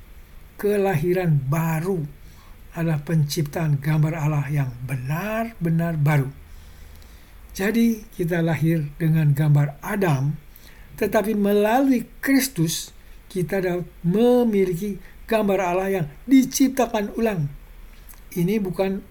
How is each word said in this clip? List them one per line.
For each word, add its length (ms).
Kelahiran 800
baru 520
adalah 280
penciptaan 800
gambar 320
Allah 360
yang 200
benar-benar 1120
baru. 320
Jadi, 640
kita 240
lahir 480
dengan 320
gambar 480
Adam, 560
tetapi 400
melalui 720
Kristus 720
kita 320
dapat 280
memiliki 960
gambar 320
Allah 320
yang 160
diciptakan 880
ulang. 320
Ini 240
bukan 480